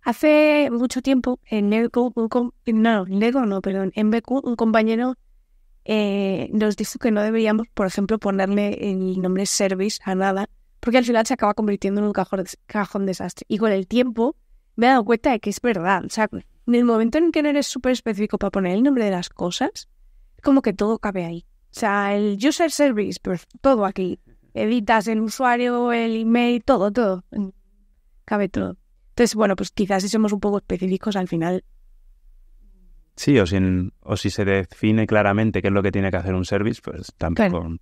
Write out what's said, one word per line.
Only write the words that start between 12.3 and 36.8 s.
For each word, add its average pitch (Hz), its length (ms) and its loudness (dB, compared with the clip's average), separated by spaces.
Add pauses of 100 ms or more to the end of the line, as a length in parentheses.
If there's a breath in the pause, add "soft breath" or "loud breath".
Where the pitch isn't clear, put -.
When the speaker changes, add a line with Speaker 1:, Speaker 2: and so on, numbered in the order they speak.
Speaker 1:
des-, - 220 -12
cajón 196 400 -4
desastre. 180 420 -8
Y 214 120 -2
con 220 120 2
el 190 160 0
tiempo 240 480 0 (400)
me 226 120 4
he - 20 8
dado 247 160 4
cuenta 233 260 2
de 214 80 0
que 208 120 -4
es - 100 -8
verdad. 190 440 0
O 202 40 -10
sea, 214 220 0
en - 440 -4
el 240 80 6
momento 233 360 2
en 330 120 4
que 311 120 0
no 294 60 2
eres 285 180 0
súper 254 240 -2
específico 214 480 -2
para 202 100 -2
poner 185 240 -2
el 208 80 2
nombre 254 240 2
de 196 60 0
las 180 180 -4
cosas, - 580 -6 (480)
es - 80 -20
como 175 200 0
que 208 100 0
todo 208 240 -2
cabe 190 280 -6
ahí. 170 200 -12 (200)
O - 140 -20
sea, 202 360 0
el 202 280 0
user 320 280 2
service, 226 500 0
pues 185 260 -6 (140)
todo 247 240 4
aquí. 185 340 -4 (360)
Editas 220 520 0
el 220 140 0
usuario, 240 720 0
el 233 240 0
email, 240 480 2
todo, 208 280 4
todo. 196 320 0 (1000)
Cabe 202 240 -2
todo. 185 280 -6 (320)
Entonces, 226 260 2
bueno, 202 200 2
pues 185 160 -8
quizás 196 300 0
si 202 80 -4
somos 214 240 2
un 202 60 -4
poco 202 180 -2
específicos 190 580 -4
al 180 120 -2
final. 175 360 -2 (1500)
Speaker 2:
Sí, 143 240 4
o 95 60 6
si 98 120 0
en, 92 420 0
o 98 180 -6
si 104 120 -2
se 101 160 -2
define 104 600 0
claramente 104 560 2
qué 101 60 -2
es 98 60 2
lo 98 100 2
que 98 80 2
tiene 95 180 -2
que 92 80 -2
hacer 92 160 -4
un 92 120 -2
service, 101 380 -2